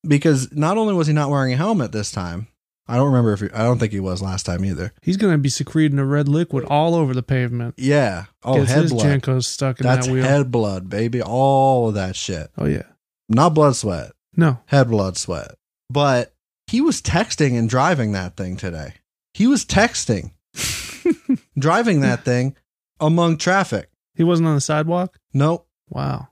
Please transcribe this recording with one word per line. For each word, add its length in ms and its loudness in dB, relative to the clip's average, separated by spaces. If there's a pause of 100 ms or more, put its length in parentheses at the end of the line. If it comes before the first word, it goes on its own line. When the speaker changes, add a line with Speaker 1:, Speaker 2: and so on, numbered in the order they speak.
Speaker 1:
Because 460 2
not 260 0
only 160 0
was 140 0
he 40 2
not 180 0
wearing 220 0
a 40 0
helmet 360 0
this 200 -6
time, 340 -8 (400)
I 100 -4
don't 100 4
remember 260 4
if 80 -2
he, 120 -6
I 120 -4
don't 140 2
think 140 0
he 80 -4
was 220 -4
last 240 -6
time 180 -2
either. 280 -6 (100)
Speaker 2:
He's 140 0
gonna 220 2
be 100 0
secreting 500 0
a 60 0
red 240 0
liquid 380 -2
all 280 0
over 180 0
the 120 -2
pavement. 520 -4
Speaker 1:
Yeah. 500 0 (180)
Oh, 140 0
Speaker 2:
Gets 120 2
Speaker 1:
head 120 4
Speaker 2:
his 100 2
Speaker 1:
blood. 300 2
Speaker 2:
jinkos 240 -2
stuck 340 -4
in 60 0
Speaker 1:
That's 200 2
Speaker 2:
that 60 -2
wheel. 100 0
Speaker 1:
head 300 2
blood, 360 -2
baby. 340 -2
All 680 2
of 60 -2
that 200 -4
shit. 420 -8
Speaker 2:
Oh, 100 -2
yeah. 160 -2 (460)
Speaker 1:
Not 260 4
blood 200 4
sweat. 380 -6 (240)
Speaker 2:
No. 300 2
Speaker 1:
Head 240 4
blood 260 0
sweat. 400 -8 (320)
But 460 0 (340)
he 120 0
was 220 0
texting 560 -2
and 100 0
driving 440 0
that 240 -6
thing 200 -8
today. 380 -10 (400)
He 120 2
was 180 2
texting, 680 0 (240)
<laughs> 1040 -4
driving 420 2
that 240 0
thing 320 0 (420)
among 380 2
traffic. 540 -2 (240)
Speaker 2:
He 100 2
wasn't 240 2
on 60 2
the 80 2
sidewalk? 560 -4 (160)
Speaker 1:
Nope. 340 0 (220)
Speaker 2:
Wow. 420 -6